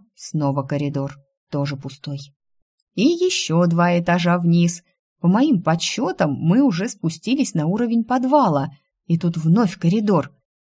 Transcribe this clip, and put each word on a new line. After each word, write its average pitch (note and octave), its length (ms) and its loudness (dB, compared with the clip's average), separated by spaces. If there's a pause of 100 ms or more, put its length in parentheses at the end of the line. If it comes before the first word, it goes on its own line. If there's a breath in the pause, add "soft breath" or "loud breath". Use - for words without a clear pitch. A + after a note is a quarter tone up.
(140)
снова C#3+ 480 -4
коридор, C#3+ 540 -6 (340)
тоже C#3+ 260 -6
пустой. C#3 440 -12 (760)
И F3 80 0
еще E4+ 640 0
два F3 320 2
этажа F3 400 0
вниз. E3+ 440 2 (380)
По E3+ 80 2
моим A3+ 340 2
подсчетам, E3+ 720 -2
мы E3 260 2
уже G3+ 280 0
спустились A3+ 680 -4
на D3+ 120 0
уровень A3+ 380 0
подвала – B3 640 2 (420 soft breath)
и E3 80 2
тут E3+ 180 -2
вновь E3+ 400 2
коридор. G3 540 0 (380)